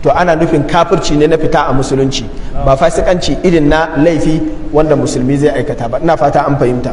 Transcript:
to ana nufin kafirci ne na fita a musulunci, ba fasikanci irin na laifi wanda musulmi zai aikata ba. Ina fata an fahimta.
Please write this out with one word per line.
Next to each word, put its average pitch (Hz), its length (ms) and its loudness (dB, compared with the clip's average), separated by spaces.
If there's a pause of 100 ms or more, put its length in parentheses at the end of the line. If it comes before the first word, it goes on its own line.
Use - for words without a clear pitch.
to 147 80 2
ana 170 240 2
nufin 156 320 0
kafirci - 480 0
ne 147 120 2
na 160 100 2
fita 151 320 0
a - 20 -2
musulunci, 135 540 -2 (400)
ba 135 100 4
fasikanci 175 640 0 (100)
irin 156 220 4
na 160 260 0
laifi 156 460 2 (320)
wanda 151 220 2
musulmi 135 420 0
zai 143 260 2
aikata 120 240 -6
ba. 123 160 -4
Ina 165 140 2
fata 143 280 0
an 143 140 0
fahimta. 123 340 -2